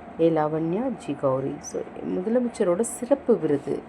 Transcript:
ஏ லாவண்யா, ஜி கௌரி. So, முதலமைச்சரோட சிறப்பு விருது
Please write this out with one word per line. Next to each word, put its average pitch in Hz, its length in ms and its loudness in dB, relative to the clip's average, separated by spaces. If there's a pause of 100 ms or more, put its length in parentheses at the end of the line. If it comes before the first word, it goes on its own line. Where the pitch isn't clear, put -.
(200)
ஏ 165 100 6
லாவண்யா, 160 520 0 (160)
ஜி - 240 -6
கௌரி. 135 380 0
So, - 220 -8 (240)
முதலமைச்சரோட 202 760 2
சிறப்பு - 560 2
விருது 147 520 0